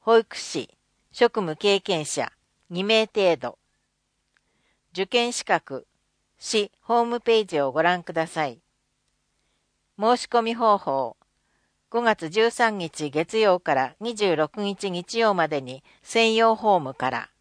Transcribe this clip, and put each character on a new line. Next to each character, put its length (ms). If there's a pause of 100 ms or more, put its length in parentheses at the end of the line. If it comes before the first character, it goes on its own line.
保 180
育 180
士、 340 (420)
職 280
務 160
経 240
験 260
者、 260 (380)
二 120
名 240
程 300
度。 220 (1300)
受 140
験 260
資 120
格、 420 (520)
市 420
ホ 220
ー 20
ム 160
ペ 200
ー 60
ジ 140
を 120
ご 100
覧 200
く 100
だ 140
さ 200
い。 140 (1400)
申 180
し 100
込 160
み 120
方 240
法、 380 (760)
五 120
月 260
十 220
三 280
日 320
月 280
曜 200
か 160
ら 240
二 160
十 220
六 260
日 280
日 280
曜 160
ま 140
で 140
に 200 (200)
専 320
用 200
フ 140
ォ 80
ー 40
ム 140
か 160
ら。 200 (100)